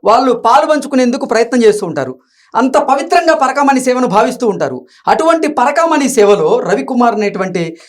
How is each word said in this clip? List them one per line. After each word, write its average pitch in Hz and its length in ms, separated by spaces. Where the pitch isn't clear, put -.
వాళ్ళు 247 280
పాలు 277 340
పంచుకునేందుకు 269 600
ప్రయత్నం 233 380
చేస్తూ 208 240
ఉంటారు. 135 320
అంత 262 220
పవిత్రంగా 320 580
పరకామణి 269 440
సేవను 254 280
భావిస్తూ 240 400
ఉంటారు. 143 380
అటువంటి 320 400
పరకామణి 294 640
సేవలో 202 500
రవికుమార్ 240 560
అనేటువంటి 185 640